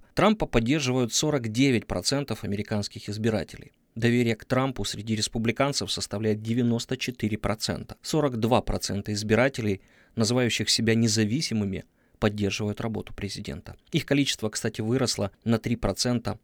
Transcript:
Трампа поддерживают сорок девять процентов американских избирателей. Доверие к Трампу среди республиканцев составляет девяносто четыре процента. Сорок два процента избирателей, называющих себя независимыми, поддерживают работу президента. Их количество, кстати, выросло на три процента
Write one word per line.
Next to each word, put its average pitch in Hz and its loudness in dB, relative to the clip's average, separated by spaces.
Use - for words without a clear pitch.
Трампа 208 4
поддерживают 127 2
сорок 139 0
девять 120 4
процентов 113 -2
американских 104 -4
избирателей. 107 -2
Доверие 117 2
к - -20
Трампу 127 0
среди 107 -4
республиканцев 113 -2
составляет 107 -2
девяносто 117 0
четыре 107 -4
процента. - -4
Сорок 143 0
два 113 4
процента 98 -4
избирателей, 110 2
называющих 117 2
себя 113 4
независимыми, 110 2
поддерживают 104 0
работу 107 -6
президента. - -10
Их 165 0
количество, 139 0
кстати, - -4
выросло 113 0
на 113 4
три 117 -2
процента 110 -2